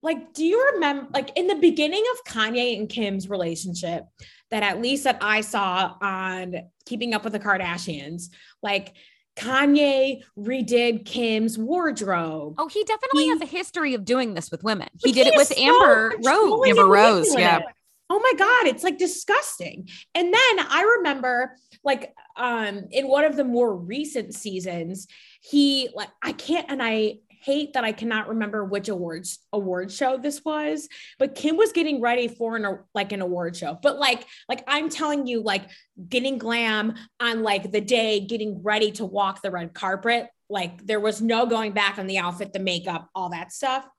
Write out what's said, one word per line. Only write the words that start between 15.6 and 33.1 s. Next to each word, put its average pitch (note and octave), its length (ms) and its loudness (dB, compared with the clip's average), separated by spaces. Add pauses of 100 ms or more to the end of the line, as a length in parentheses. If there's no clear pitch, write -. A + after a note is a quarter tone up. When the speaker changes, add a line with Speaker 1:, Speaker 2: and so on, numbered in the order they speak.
Speaker 2:
Amber - 480 8
Speaker 1:
controlling F#4+ 480 4
Speaker 2:
Rose. C5 100 6
Speaker 3:
Amber - 140 8
Speaker 1:
and F#3+ 80 10
Speaker 3:
Rose, G3+ 380 8
yeah. D4+ 60 2
Speaker 1:
manipulative. F3 320 4 (440)
Oh G4 80 2
my B4 180 4
God, A4 300 4
it's, C4 160 -2
like, F4+ 160 -2
disgusting. F4 880 -2 (240)
And F4 180 0
then A#4 280 6 (100)
I G4+ 280 4
remember, B3+ 580 -2 (280)
like, - 300 -2 (220)
um, A3 560 -4
in C4+ 160 0
one C#4 180 4
of D4 100 2
the C#4+ 80 0
more A#3+ 320 0
recent A3 600 -8
seasons, F#3 720 -8 (340)
he, C#4 540 2
like, G3+ 140 -10 (120)
I C4+ 120 -6
can't, E4+ 360 -4
and C4+ 140 -4
I A3 360 -2 (100)
hate C#4+ 440 -4
that B3+ 100 -2
I A3 80 -2
cannot A3 380 -4
remember G#3+ 340 -4
which G3 240 -4
awards, F3 520 -8 (120)
award F#3+ 400 -4
show C4 260 0
this C#4+ 280 -6
was, D4+ 420 -4 (320)
but C#4 160 0
Kim D#4+ 220 0
was A4 160 4
getting D4+ 260 -2
ready A#3+ 300 0
for A3+ 260 -6
an, G3+ 240 -4 (140)
like, G3 180 -4